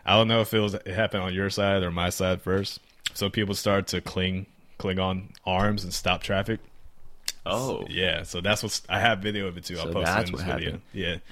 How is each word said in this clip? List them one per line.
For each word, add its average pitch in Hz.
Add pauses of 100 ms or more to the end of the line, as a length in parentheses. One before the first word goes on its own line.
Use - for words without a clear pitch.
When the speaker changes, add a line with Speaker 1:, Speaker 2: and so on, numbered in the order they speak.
Speaker 1:
I 98
don't 113
know 113
if 107
it 110
was, 104
it -
happened 98
on 92
your 98
side 98
or 87
my 87
side 92
first. 95 (340)
So 101
people 101
started 98
to 90
cling, 92 (320)
cling 92
on 95 (160)
arms 98
and 87
stop 90
traffic. 101 (840)
Speaker 2:
Oh. 101
Speaker 1:
Yeah. 87
So 90
that's 104
what's, -
I 98
have 113
video 101
of 87
it 85
too. 90
I'll 82
Speaker 2:
So 85
Speaker 1:
post 92
it 95
Speaker 2:
that's 110
Speaker 1:
in -
Speaker 2:
what -
Speaker 1:
this 62
video. 82
Speaker 2:
happened. - (120)
Speaker 1:
Yeah. 87 (140)